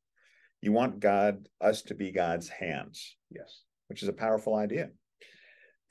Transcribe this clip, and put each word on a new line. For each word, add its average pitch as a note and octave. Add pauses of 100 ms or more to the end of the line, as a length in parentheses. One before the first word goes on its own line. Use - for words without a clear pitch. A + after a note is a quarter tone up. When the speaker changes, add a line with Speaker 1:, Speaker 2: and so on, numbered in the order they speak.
(600)
Speaker 1:
you G#2
want G#2+
God, G2+ (100)
us A2
to -
be F#2+
God's E2+
hands. - (120)
Speaker 2:
Yes. - (240)
Speaker 1:
Which -
is G2+
a G2+
powerful A2
idea. G#2+ (1000)